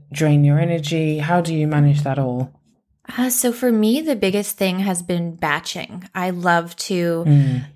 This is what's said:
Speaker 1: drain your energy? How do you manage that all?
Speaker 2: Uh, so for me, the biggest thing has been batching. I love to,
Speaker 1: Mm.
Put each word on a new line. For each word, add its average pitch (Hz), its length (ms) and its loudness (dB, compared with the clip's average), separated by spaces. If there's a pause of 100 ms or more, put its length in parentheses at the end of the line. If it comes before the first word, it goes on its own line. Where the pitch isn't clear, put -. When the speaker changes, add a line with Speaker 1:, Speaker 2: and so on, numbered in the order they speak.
(120)
Speaker 1:
drain 147 320 4
your 143 140 4
energy? 160 600 0
How 170 240 0
do 165 120 -4
you 151 120 0
manage 147 360 2
that 139 160 -2
all? 127 320 -4 (680)
Speaker 2:
Uh, 254 100 0
so 240 240 0
for 247 180 0
me, 220 300 2
the 311 160 -2
biggest 202 400 -2
thing 185 220 -2
has 190 240 -2
been 170 340 -4
batching. 160 800 -6
I 185 160 -4
love 170 460 0
to, 170 500 -2
Speaker 1:
Mm. 135 380 4 (120)